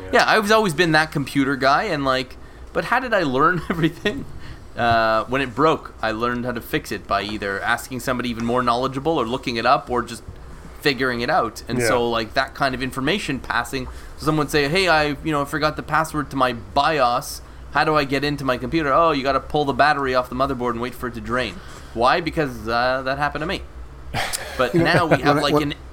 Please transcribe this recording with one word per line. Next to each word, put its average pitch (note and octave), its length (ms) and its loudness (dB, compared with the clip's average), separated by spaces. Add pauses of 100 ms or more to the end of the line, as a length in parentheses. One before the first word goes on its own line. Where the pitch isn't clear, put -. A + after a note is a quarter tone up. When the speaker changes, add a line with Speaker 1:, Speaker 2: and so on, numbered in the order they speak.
(120)
Speaker 1:
Yeah, G#3+ 160 6
I've G3+ 240 4
always A3 220 4
been E3 180 2
that D#3 180 4
computer C#3 460 0
guy, C#3 280 4
and, D#3 200 -2
like, C3 320 0 (380)
but E3+ 100 0
how A#3+ 160 2
did B3 140 -2
I G3 80 4
learn D3+ 440 4
<laughs> - 40 -4
everything? F3 560 -2 (500)
Uh, A2+ 480 4
when B2 160 0
it B2+ 140 -4
broke, D3 480 2
I A2+ 80 2
learned A#2+ 340 -2
how B2 80 -4
to A2+ 80 -6
fix - 320 -4
it G2+ 160 -8
by G2+ 140 2
either G2+ 400 -4
asking A#2 380 -2
somebody B2 280 -2
even A#2 160 -4
more B2 180 2
knowledgeable C3 560 0
or A#2 80 2
looking B2 300 -4
it A2+ 80 0
up C3+ 240 4
or A#2+ 140 0
just A2 200 -10 (600)
figuring B2+ 400 2
it B2+ 80 -2
out. A#2+ 360 0
And A#2 120 -2
Speaker 2:
Yeah. A#2+ 100 2
Speaker 1:
so, A#2+ 220 4
like, A2+ 240 -2
that C3 200 -2
kind C3+ 200 0
of B2 80 -4
information C#3 580 -2
passing, A#2+ 480 -4 (300)
someone D3+ 280 2
would C#3 60 -8
say, C#3+ 160 2
"Hey, F#3 200 2
I, D3+ 360 4
you D#3 80 -2
know, C#3+ 140 0
forgot D3+ 300 -2
the D3 60 -6
password D#3 480 -2
to C#3+ 60 -6
my B2+ 160 4
bios. A#2+ 880 0 (320)
How D3 120 4
do D#3 100 4
I D3 100 4
get C3+ 180 0
into C#3+ 220 -2
my B2+ 140 0
computer?" C3+ 340 0
"Oh, D#3+ 200 6
you C#3 100 0
gotta C3+ 180 2
pull D3 240 -2
the C#3 80 0
battery C#3 420 4
off B2+ 140 2
the B2+ 80 -8
motherboard B2+ 360 0
and A#2 100 -4
wait B2 120 -4
for - 120 -6
it A#2 80 -6
to A#2 80 -10
drain." A2+ 320 -2 (400)
Why? D#3+ 260 4
Because, C3+ 480 -4
uh, B2+ 380 2
that C3+ 100 0
happened C#3+ 260 -2
to D#3 40 -4
me. F3+ 160 -4 (960)
But B2 160 0
Speaker 3:
<laughs> - 20 0
You E3+ 100 4
know, D#3+ 100 2
Speaker 1:
now E3 120 4
we D3+ 160 4
have, C#3+ 120 6
Speaker 3:
when D3 40 2
I, - 40 0
Speaker 1:
like, C#3+ 120 2
Speaker 3:
when D3 80 4 (100)
Speaker 1:
an - 20 -6 (180)